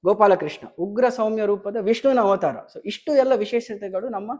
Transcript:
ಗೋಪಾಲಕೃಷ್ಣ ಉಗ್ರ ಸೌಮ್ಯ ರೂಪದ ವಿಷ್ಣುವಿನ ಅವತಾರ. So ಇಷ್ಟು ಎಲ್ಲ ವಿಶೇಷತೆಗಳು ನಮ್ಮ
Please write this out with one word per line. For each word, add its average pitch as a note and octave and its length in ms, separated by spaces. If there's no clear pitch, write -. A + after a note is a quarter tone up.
ಗೋಪಾಲಕೃಷ್ಣ F#3 600
ಉಗ್ರ G#3 300
ಸೌಮ್ಯ A3 360
ರೂಪದ G3+ 300
ವಿಷ್ಣುವಿನ A#3 440
ಅವತಾರ. F#3+ 360
So - 80
ಇಷ್ಟು - 280
ಎಲ್ಲ C4+ 220
ವಿಶೇಷತೆಗಳು G#3 760
ನಮ್ಮ G#3 300